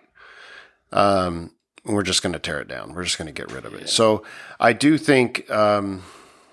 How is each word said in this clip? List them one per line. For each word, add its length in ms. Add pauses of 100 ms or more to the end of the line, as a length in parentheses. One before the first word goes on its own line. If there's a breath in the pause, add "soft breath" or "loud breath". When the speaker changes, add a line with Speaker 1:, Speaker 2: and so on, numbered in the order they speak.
(920 loud breath)
Speaker 1:
Um, 600 (340)
we're 180
just 180
gonna 180
tear 200
it 80
down. 260
We're 100
just 140
gonna 140
get 200
rid 140
of 80
it. 80
Speaker 2:
Yeah. 60
Speaker 1:
So 360 (360 loud breath)
I 140
do 240
think, 520
um, 540 (500 loud breath)